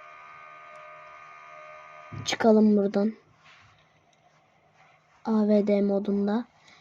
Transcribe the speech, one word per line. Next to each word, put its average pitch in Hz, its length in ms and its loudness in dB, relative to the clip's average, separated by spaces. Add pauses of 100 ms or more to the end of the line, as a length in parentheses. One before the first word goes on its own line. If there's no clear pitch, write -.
(2250)
Çıkalım 214 520 2
buradan. 202 360 -2 (2000)
A 214 240 0
V 208 180 2
D 202 160 2
modunda. 202 600 -2 (360)